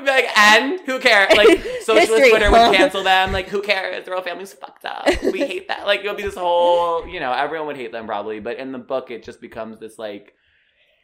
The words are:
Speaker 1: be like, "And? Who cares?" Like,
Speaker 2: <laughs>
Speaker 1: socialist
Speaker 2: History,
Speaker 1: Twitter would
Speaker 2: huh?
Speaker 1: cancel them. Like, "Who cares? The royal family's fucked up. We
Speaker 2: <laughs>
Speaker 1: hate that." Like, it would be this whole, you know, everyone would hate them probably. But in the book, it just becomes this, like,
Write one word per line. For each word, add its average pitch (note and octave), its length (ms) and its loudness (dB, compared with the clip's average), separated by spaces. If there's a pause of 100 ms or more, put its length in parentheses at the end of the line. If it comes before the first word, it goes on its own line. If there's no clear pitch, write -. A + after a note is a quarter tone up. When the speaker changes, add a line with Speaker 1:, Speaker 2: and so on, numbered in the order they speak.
Speaker 1:
be - 40 -
like, C4 280 2
"And? A#3 480 4
Who C4 140 -4
cares?" G#3+ 360 4
Like, - 240 6
Speaker 2:
<laughs> A#4+ 220 -8
Speaker 1:
socialist D#4+ 280 2
Speaker 2:
History, - 200 6
Speaker 1:
Twitter A3 220 4
would A3+ 60 8
Speaker 2:
huh? A#3 160 6
Speaker 1:
cancel F#3+ 300 2
them. F#3+ 300 2
Like, F#3+ 160 -4
"Who G3+ 120 -4
cares? F#3+ 440 -4
The F#3 60 -10
royal F#3 100 -6
family's F3+ 320 -10
fucked - 320 -18
up. - 200 -8 (180)
We - 160 -4
Speaker 2:
<laughs> C#4 60 -2
Speaker 1:
hate F#3 220 -10
that." - 180 -8
Like, G3+ 200 -2
it - 20 -6
would G#3 80 -6
be G3+ 80 -10
this G3 120 -8
whole, F3 720 0
you F3 140 -12
know, B2+ 140 -4
everyone D3 340 -4
would C#3+ 80 -8
hate A#2+ 160 -12
them A#2 140 -10
probably. G#2+ 340 -8
But A#2 200 -10
in C3+ 120 -12
the C3 60 -10
book, C3 340 -8
it A2+ 140 -14
just A#2 160 -20
becomes A2+ 400 -14
this, A2 180 -18
like, G#2 360 -14 (680)